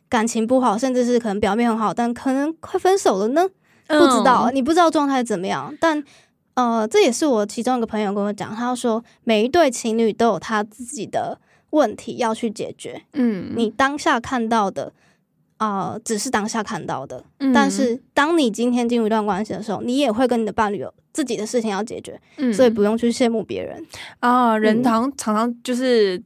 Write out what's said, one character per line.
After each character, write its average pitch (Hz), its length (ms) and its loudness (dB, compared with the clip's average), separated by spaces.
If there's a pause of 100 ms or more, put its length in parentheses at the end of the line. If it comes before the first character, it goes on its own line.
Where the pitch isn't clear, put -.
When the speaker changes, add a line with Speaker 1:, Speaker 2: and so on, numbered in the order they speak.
Speaker 1:
感 220 180 0
情 226 200 -2
不 254 160 2
好， 254 160 2
甚 262 160 -2
至 247 100 2
是 240 160 2
可 233 80 -4
能 202 120 -2
表 208 160 2
面 240 120 2
很 226 100 2
好， 208 160 -2
但 240 200 -2
可 262 180 -4
能 285 280 -2
快 - 200 -6
分 370 180 4
手 220 200 2
了 214 120 0
呢？ 320 160 2 (420)
Speaker 2:
嗯。 302 120 2
Speaker 1:
不 285 80 8
知 240 160 4
道， 240 300 4
你 269 80 0
不 262 100 0
知 330 40 4
道 339 140 6
状 302 180 2
态 269 160 0
怎 220 140 -2
么 185 100 -4
样。 151 340 -6
但， 311 200 2 (520)
呃， 233 340 0
这 415 140 4
也 302 100 6
是 311 140 -2
我 220 200 2
其 220 160 -8
中 254 160 0
一 - 20 -2
个 226 60 -2
朋 220 140 -6
友 202 140 -2
跟 202 100 -2
我 208 80 -2
讲， 208 240 -8
他 240 200 -4
说 233 280 -2 (200)
每 214 200 2
一 247 40 0
对 311 220 4
情 226 280 -4
侣 226 160 2
都 233 140 2
有 190 120 0
他 214 240 -2
自 226 220 -12
己 226 200 -10
的 - 340 -6 (320)
问 254 240 2
题 - 220 -12
要 226 160 -2
去 226 160 -4
解 - 280 -10
决。 - 240 -14 (120)
Speaker 2:
嗯。 226 420 -2
Speaker 1:
你 220 140 0
当 269 280 -2
下 285 220 0
看 233 280 -4
到 220 220 0
的， - 240 -8 (640)
呃， 202 460 -4
只 220 140 -4
是 233 120 -6
当 220 180 0
下 226 140 -4
看 202 240 -8
到 131 220 -6
的。 127 160 -14 (160)
Speaker 2:
嗯。 269 140 0
Speaker 1:
但 277 160 4
是 247 320 -2 (120)
当 311 240 2
你 254 140 4
今 240 200 -2
天 240 160 0
进 240 120 2
入 220 80 0
一 - 20 0
段 214 160 0
关 202 180 -2
系 208 100 -6
的 190 100 -8
时 214 80 -6
候， 180 100 -4
你 247 160 -2
也 277 140 2
会 240 160 2
跟 233 140 2
你 220 40 -2
的 202 60 -4
伴 214 200 0
侣 202 60 -6
有 127 160 -10 (200)
自 311 100 -2
己 240 140 -4
的 208 80 -4
事 233 160 -2
情 220 80 -2
要 202 140 -2
解 220 180 -10
决， - 180 -16 (180)
Speaker 2:
嗯。 254 160 0
Speaker 1:
所 254 120 4
以 233 40 6
不 220 140 0
用 214 140 2
去 240 140 0
羡 233 180 0
慕 220 140 -2
别 92 200 -6
人。 - 220 -12 (340)
Speaker 2:
啊， 247 380 4
人 220 260 2
常， 226 200 2
Speaker 1:
嗯。 269 120 -4
Speaker 2:
常 214 200 -4
常 240 280 -2
就 254 120 -4
是 226 500 2